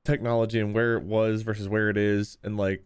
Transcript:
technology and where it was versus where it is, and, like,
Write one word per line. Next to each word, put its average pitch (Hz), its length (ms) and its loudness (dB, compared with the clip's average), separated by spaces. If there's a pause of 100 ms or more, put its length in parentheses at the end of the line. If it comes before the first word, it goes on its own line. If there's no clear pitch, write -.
technology 117 560 0
and 104 140 -2
where 117 220 2
it - 60 -4
was 110 400 0
versus 107 260 -6
where 107 220 2
it 101 60 -2
is, 104 460 0
and, 104 140 -8
like, 98 300 -2